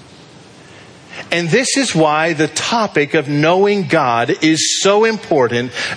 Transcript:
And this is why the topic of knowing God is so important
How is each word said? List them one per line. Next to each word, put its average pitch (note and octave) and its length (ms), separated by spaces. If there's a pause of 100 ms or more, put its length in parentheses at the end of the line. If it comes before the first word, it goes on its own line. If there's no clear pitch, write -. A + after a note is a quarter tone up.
(1300)
And E3+ 180
this A#3 260
is C4+ 200
why D#3 380
the D3+ 160
topic F#3+ 680
of D3 120
knowing F3 600
God B2 560
is D#3 380
so G#3 240
important B2+ 680 (260)